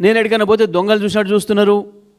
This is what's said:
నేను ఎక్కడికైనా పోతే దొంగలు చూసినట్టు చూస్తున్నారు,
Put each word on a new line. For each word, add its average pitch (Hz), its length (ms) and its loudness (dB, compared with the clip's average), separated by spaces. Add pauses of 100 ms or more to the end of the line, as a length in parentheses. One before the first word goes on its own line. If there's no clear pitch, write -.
నేను 214 180 2
ఎక్కడికైనా 214 260 0
పోతే 220 220 2
దొంగలు 202 380 0
చూసినట్టు 202 280 -2
చూస్తున్నారు, 208 600 0 (260)